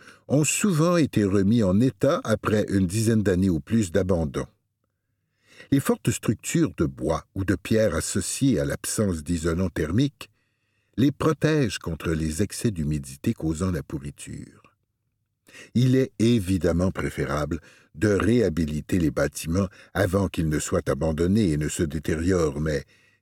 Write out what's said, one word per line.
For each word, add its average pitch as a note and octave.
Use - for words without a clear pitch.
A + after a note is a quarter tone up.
ont D3
souvent F3
été A2+
remis G2+
en F#2+
état C3+
après G#2
une F#2+
dizaine A2
d'années F#2+
ou D#2+
plus G#2
d'abandon. F2
Les C#3
fortes -
structures A#2
de E2+
bois D2+
ou F#2+
de F#2+
pierre G#2+
associées G2+
à C#2+
l'absence D#2+
d'isolant E2+
thermique F2+
les C#3+
protègent D3
contre E2+
les D#2
excès -
d'humidité D2+
causant E2
la D2
pourriture. -
Il B2+
est C3
évidemment F#2+
préférable D2
de G#2+
réhabiliter F2+
les D#2
bâtiments E2
avant G2
qu'ils D#2+
ne D2+
soient -
abandonnés D#2+
et D2
ne D2
se -
détériorent, D#2+
mais D2+